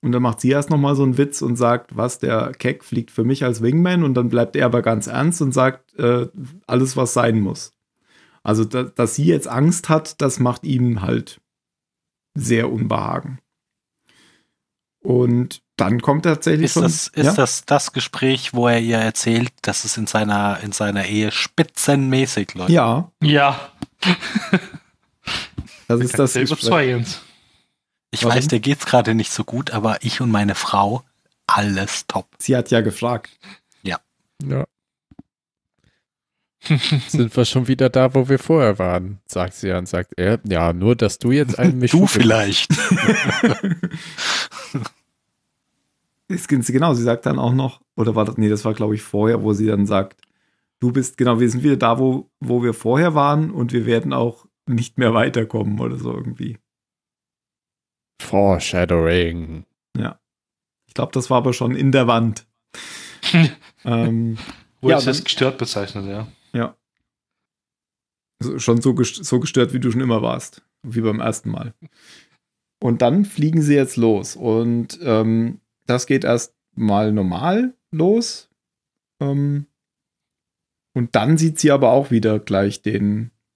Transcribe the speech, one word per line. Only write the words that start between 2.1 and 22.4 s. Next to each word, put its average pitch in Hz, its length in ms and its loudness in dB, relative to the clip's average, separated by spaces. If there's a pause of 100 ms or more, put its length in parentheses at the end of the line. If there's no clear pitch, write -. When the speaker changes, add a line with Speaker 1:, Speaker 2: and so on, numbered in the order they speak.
Speaker 1:
der 120 340 -2
Keck - 320 -4
fliegt 113 260 -6
für 117 140 -2
mich 135 200 0
als 120 160 -2
Wingman?“ 170 420 2
Und 135 120 2
dann 123 160 2
bleibt 120 260 0
er 143 100 2
aber 120 140 2
ganz 113 280 0
ernst 139 340 0
und 135 100 0
sagt, 131 460 0
äh, 123 300 2 (380)
„Alles, 131 300 0
was 127 160 0
sein 117 280 2
muss.“ - 340 -4 (680)
Also, 107 220 2
da, 127 200 -4
dass 120 320 -2
sie 147 100 0
jetzt 160 200 2
Angst 147 440 0
hat, 160 320 -2
das 135 180 0
macht 123 240 0
ihm 123 380 0
halt - 400 -4 (920)
sehr 120 380 0
Unbehagen. 110 680 -4 (1600)
Und 123 600 0 (140)
dann 110 240 0
kommt 147 240 0
tatsächlich 156 420 2
Speaker 2:
Ist - 80 -2
Speaker 1:
schon 170 100 2
Speaker 2:
das, 165 240 -2
ist 147 180 0
Speaker 1:
ja? 156 80 4
Speaker 2:
das, - 320 0
das - 260 2
Gespräch, 131 640 -2
wo 120 140 2
er 117 120 2
ihr 113 180 0
erzählt, 117 540 0 (100)
dass - 220 -4
es - 140 -6
in 110 80 -4
seiner, 104 560 -2
in 104 100 -8
seiner 101 340 -4
Ehe 104 240 -2
spitzenmäßig 135 1200 0